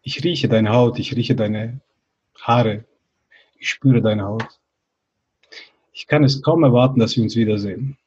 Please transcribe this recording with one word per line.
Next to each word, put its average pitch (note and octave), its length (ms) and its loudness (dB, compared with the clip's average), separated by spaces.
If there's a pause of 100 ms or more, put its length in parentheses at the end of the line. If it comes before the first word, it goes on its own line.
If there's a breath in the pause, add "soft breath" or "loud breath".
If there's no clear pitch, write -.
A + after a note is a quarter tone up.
Ich - 200 -10
rieche D#3+ 280 -2
deine A2 220 2
Haut, A#2+ 280 2
ich - 160 -8
rieche A#2+ 180 -2
deine A2 460 -4 (640)
Haare, A2+ 420 0 (720 soft breath)
ich - 120 -8
spüre B2 320 2
deine G#2+ 240 -2
Haut. A2 340 -8 (1300 loud breath)
Ich - 140 -18
kann D3 180 4
es - 160 0
kaum E3 220 2
erwarten, B2+ 360 4
dass A2 160 0
wir A#2 80 0
uns G#2+ 140 -2
wiedersehen. G#2+ 680 -4